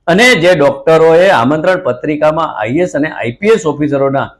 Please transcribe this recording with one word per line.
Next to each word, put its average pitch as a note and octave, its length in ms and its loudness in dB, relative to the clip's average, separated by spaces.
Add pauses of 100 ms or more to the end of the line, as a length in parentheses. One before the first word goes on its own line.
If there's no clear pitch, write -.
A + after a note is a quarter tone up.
અને A#3 280 2
જે F3+ 200 2
ડોક્ટરોએ D#3+ 760 2
આમંત્રણ D#3 560 0
પત્રિકામાં D3+ 760 -4
આઈ A#2 180 -4
એ F3 40 0
એસ F3 140 -4
અને D3+ 140 -4
આઈ A#2 220 -8
પી G3+ 160 -6
એસ A3 180 0
ઓફિસરોના C#3 720 -2